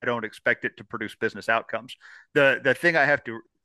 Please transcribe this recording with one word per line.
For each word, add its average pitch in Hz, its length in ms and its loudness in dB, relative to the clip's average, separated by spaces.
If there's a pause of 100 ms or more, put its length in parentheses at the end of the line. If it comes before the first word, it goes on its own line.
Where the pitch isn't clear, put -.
don't 117 220 -2
expect - 400 -2
it 107 120 -4
to 110 60 -16
produce 107 320 -8
business 104 320 -4
outcomes. 113 480 -2 (380)
The, 135 300 4
the 131 100 4
thing 170 240 2
I 139 80 4
have - 200 0
to 113 140 -10 (240)